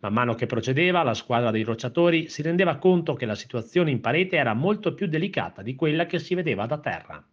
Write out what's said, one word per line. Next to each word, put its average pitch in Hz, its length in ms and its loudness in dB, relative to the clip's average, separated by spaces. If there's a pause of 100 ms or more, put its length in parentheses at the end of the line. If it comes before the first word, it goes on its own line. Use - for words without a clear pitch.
Man 104 120 -2
mano 120 200 2
che 117 120 -2
procedeva, 143 560 2
la 120 100 2
squadra 120 380 0
dei 110 120 0
rocciatori 160 680 0
si - 100 -8
rendeva 170 360 0
conto 170 360 2
che 131 140 -4
la 107 80 -2
situazione 147 560 -2
in 120 100 0
parete 170 360 2
era 123 180 2
molto 190 400 0
più 202 120 -4
delicata 156 540 -4
di 117 140 -8
quella 160 320 0
che 170 120 -4
si 175 160 -6
vedeva 135 300 -2
da 143 140 -4
terra. - 440 -10 (100)